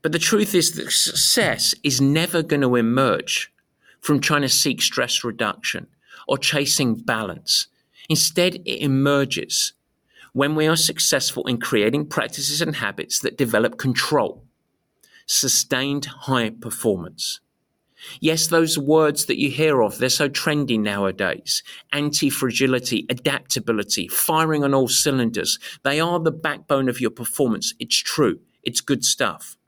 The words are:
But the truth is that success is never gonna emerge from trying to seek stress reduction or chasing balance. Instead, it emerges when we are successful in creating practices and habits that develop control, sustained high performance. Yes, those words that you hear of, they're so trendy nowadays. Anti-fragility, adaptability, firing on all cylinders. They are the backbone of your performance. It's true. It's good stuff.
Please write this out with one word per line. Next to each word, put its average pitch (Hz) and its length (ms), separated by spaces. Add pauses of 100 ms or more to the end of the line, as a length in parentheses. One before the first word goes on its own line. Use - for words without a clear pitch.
But 151 120
the 165 60
truth 208 360
is 170 180
that - 180
success - 840 (100)
is 131 160
never 160 420
gonna 143 320
emerge 117 800 (480)
from 147 180
trying 147 240
to 131 60
seek 127 320
stress - 420
reduction - 640 (380)
or 139 120
chasing 139 580
balance. - 720 (400)
Instead, 175 480 (100)
it - 160
emerges 139 920 (580)
when 143 240
we 156 100
are 160 100
successful - 720
in 120 120
creating 120 480
practices 147 540
and 160 160
habits - 440
that - 180
develop 113 400
control, 131 640 (840)
sustained 139 800
high 123 440
performance. 95 880 (840)
Yes, 160 280
those 165 280
words 151 500
that - 120
you 143 120
hear 143 320
of, 101 160
they're 127 100
so 143 200
trendy 135 520
nowadays. 101 840 (300)
Anti-fragility, 135 1160
adaptability, 113 1000
firing 156 560
on 139 100
all 131 140
cylinders. 123 720 (240)
They 143 160
are 170 180
the 160 140
backbone 147 560
of 123 120
your 120 120
performance. 120 680
It's - 180
true. 104 440 (240)
It's - 160
good - 240
stuff. - 520 (120)